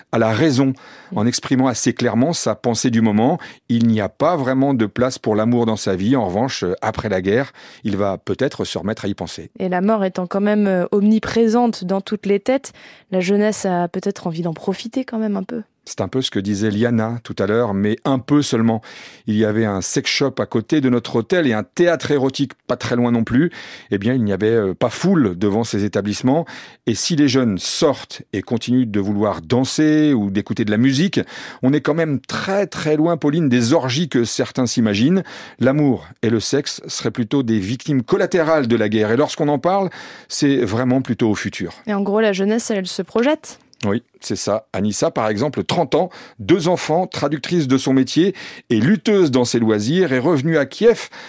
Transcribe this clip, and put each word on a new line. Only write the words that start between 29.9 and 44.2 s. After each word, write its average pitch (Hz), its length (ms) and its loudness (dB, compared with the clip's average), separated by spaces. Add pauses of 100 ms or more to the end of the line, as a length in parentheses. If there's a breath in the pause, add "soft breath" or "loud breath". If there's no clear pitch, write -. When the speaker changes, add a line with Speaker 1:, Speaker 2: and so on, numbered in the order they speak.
Speaker 1:
ou 104 180 0
d'écouter 104 360 -2
de 104 40 -2
la 104 60 2
musique, 135 440 2 (420 loud breath)
on 254 100 4
est 294 80 2
quand - 140 -2
même 160 260 0
très, 196 460 -4
très 156 320 -2
loin, 165 180 2
Pauline, 147 320 0
des 123 240 2
orgies 135 380 0
que 120 140 2
certains - 420 -2
s'imaginent. 117 560 2 (360 loud breath)
L'amour 135 480 2 (160)
et 117 60 0
le 113 100 2
sexe - 480 -4
seraient - 240 -6
plutôt 127 320 -2
des 113 180 0
victimes 127 420 -2
collatérales 160 680 2
de 117 80 4
la 107 140 2
guerre. 107 200 2
Et 117 60 4
lorsqu'on 147 320 0
en 147 100 2
parle, 185 300 0 (400 loud breath)
c'est 139 300 2
vraiment 123 420 0
plutôt 120 300 0
au 101 40 2
futur. 92 380 -6 (140)
Speaker 2:
Et 214 80 -2
en 202 80 -2
gros, 202 180 0
la 214 140 2
jeunesse, 208 360 -2
elle 196 160 -4
se - 140 -6
projette. 247 580 -2 (260)
Speaker 1:
Oui, - 180 0 (180)